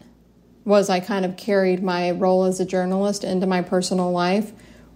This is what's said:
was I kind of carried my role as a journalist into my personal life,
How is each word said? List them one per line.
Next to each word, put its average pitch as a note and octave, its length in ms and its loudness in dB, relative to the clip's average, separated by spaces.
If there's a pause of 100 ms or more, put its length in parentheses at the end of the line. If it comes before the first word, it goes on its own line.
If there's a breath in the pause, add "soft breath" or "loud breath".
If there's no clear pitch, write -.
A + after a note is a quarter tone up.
(680)
was G3+ 240 4
I F3+ 100 2
kind F#3+ 240 -2
of F3+ 120 -6
carried F#3+ 460 0
my F3+ 280 -2
role F#3 340 2
as F#3 160 0
a F#3 60 -2
journalist F#3+ 580 -2
into F#3 220 -2
my F3+ 160 0
personal F3+ 500 0
life, F3+ 400 0 (440 loud breath)